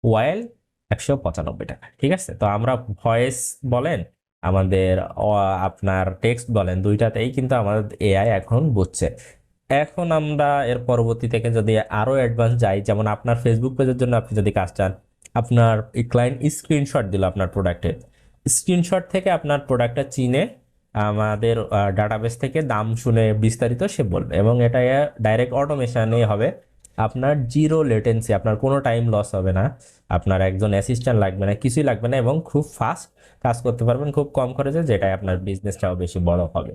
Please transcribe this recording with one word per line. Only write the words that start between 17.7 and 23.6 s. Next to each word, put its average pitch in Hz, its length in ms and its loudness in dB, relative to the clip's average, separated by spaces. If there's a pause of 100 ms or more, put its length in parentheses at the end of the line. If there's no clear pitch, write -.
স্ক্রিনশট 180 500 0 (100)
থেকে 190 140 0 (100)
আপনার 147 200 0 (100)
প্রোডাক্টটা 120 360 0 (100)
চিনে 127 280 2 (520)
আমাদের, 107 640 0
আহ, 101 400 0
ডাটাবেস 110 440 -2
থেকে 135 200 -2
দাম 113 240 -2 (160)
শুনে 113 220 4 (200)
বিস্তারিত 120 380 0 (120)